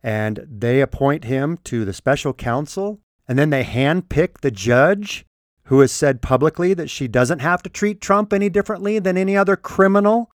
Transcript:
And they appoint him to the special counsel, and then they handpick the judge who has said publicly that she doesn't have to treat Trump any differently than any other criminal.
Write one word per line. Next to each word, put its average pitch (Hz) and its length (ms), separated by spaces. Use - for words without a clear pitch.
And 107 440
they 120 320
appoint 139 440
him 135 400
to 117 200
the 95 100
special 139 380
counsel, 156 680
and 127 120
then 151 100
they 135 140
handpick 147 760
the 135 100
judge 127 720
who 135 160
has 135 120
said 135 300
publicly 160 540
that 160 160
she 135 160
doesn't 127 320
have 175 240
to 185 60
treat 208 300
Trump 202 320
any 202 160
differently 202 520
than 185 180
any 190 180
other 196 200
criminal. 202 840